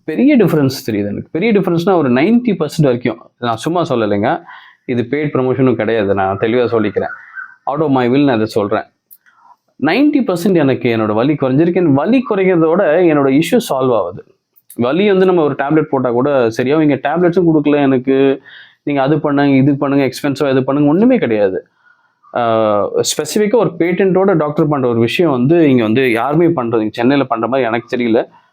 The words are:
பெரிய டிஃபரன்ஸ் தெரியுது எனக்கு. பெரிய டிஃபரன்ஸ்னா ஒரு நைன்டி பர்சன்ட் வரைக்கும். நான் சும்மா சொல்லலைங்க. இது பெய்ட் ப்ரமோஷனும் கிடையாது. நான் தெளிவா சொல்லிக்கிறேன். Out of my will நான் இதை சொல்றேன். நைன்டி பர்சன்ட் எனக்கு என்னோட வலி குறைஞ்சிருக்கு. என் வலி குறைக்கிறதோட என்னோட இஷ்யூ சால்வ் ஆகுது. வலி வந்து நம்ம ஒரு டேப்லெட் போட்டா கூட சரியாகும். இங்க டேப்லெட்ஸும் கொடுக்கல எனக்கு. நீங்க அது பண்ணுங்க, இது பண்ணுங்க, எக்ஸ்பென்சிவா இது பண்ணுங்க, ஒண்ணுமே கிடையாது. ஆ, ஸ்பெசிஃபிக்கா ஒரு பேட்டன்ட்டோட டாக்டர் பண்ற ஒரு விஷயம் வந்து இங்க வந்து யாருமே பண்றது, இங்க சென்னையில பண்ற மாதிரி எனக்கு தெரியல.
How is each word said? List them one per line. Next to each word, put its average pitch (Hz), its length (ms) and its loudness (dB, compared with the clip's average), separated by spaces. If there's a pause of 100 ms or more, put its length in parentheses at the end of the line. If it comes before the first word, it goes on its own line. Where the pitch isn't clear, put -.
பெரிய 240 320 2
டிஃபரன்ஸ் 147 540 0
தெரியுது 101 160 -2
எனக்கு. - 240 -10
பெரிய 214 220 -2
டிஃபரன்ஸ்னா 180 420 0
ஒரு 143 180 2
நைன்டி 226 380 2
பர்சன்ட் 160 320 -2
வரைக்கும். 120 560 -2
நான் 117 180 -4
சும்மா 165 260 -4
சொல்லலைங்க. 113 600 -2 (420)
இது 120 260 -4
பெய்ட் 147 220 -4
ப்ரமோஷனும் 131 420 0
கிடையாது. 107 400 -2
நான் 95 240 -2
தெளிவா 117 280 0
சொல்லிக்கிறேன். 107 420 -2 (580)
Out 147 140 -6
of 156 80 0
my 127 200 2
will 139 160 2
நான் 135 100 2
இதை 110 120 -2
சொல்றேன். 104 380 -4 (1000)
நைன்டி 269 440 2
பர்சன்ட் 185 280 -2
எனக்கு 127 420 0
என்னோட 107 160 0
வலி 123 200 0
குறைஞ்சிருக்கு. 147 420 0
என் 175 200 2
வலி 220 360 0
குறைக்கிறதோட 185 540 2
என்னோட 151 560 2
இஷ்யூ 226 180 0 (100)
சால்வ் 131 280 0
ஆகுது. 92 280 -6 (500)
வலி 156 360 0
வந்து 190 160 2
நம்ம 180 160 2
ஒரு 139 120 0
டேப்லெட் 151 360 0
போட்டா 131 200 0
கூட 123 380 0
சரியாகும். 131 320 0
இங்க 147 140 2
டேப்லெட்ஸும் 170 500 0 (100)
கொடுக்கல 147 220 2
எனக்கு. 135 680 2 (400)
நீங்க 143 200 -2
அது 147 180 0
பண்ணுங்க, 143 360 2
இது 135 200 2
பண்ணுங்க, 139 280 0
எக்ஸ்பென்சிவா 139 460 -4
இது 131 140 0
பண்ணுங்க, 143 260 0
ஒண்ணுமே 226 280 2
கிடையாது. 107 480 -2 (680)
ஆ, 110 540 0
ஸ்பெசிஃபிக்கா 208 640 -2
ஒரு 202 240 2
பேட்டன்ட்டோட 185 580 0
டாக்டர் 151 320 0
பண்ற 135 200 0
ஒரு 117 100 0
விஷயம் 143 320 0
வந்து 143 400 2
இங்க 120 120 2
வந்து 117 300 0
யாருமே 147 340 0
பண்றது, 123 280 -2
இங்க 107 160 0
சென்னையில 131 380 0
பண்ற 113 200 -4
மாதிரி 127 200 0
எனக்கு 120 280 -4
தெரியல. 120 300 0 (260)